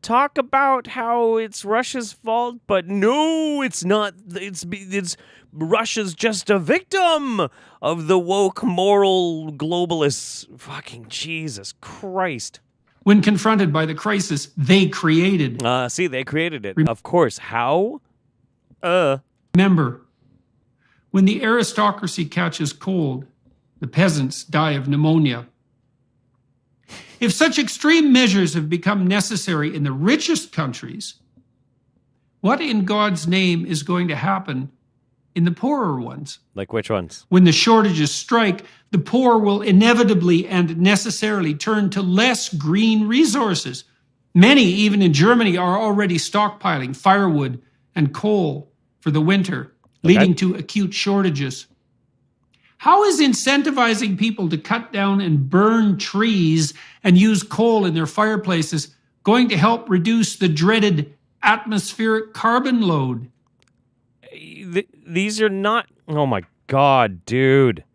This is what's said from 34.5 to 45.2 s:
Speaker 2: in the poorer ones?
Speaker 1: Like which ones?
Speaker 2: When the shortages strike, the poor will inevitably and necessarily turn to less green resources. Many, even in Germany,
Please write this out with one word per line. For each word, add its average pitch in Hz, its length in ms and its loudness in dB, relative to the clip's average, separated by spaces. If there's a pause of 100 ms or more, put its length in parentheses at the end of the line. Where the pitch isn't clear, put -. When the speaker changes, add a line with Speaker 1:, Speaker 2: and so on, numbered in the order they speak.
Speaker 2:
in 170 80 0
the 175 80 2
poorer 220 480 -4
ones? 131 400 -14 (160)
Speaker 1:
Like 98 160 -10
which 110 180 -6
ones? 95 400 -6
Speaker 2:
When 185 140 6
the 170 80 8
shortages 190 640 2
strike, 214 500 -2 (280)
the 202 80 0
poor 240 380 2
will 202 240 0
inevitably 196 840 4
and 175 320 -2
necessarily 196 760 0
turn 208 380 -2
to 196 100 -4
less 196 520 0
green 214 540 2
resources. 226 760 0 (500)
Many, 240 300 8
even 202 380 2
in 175 100 4
Germany, 196 460 4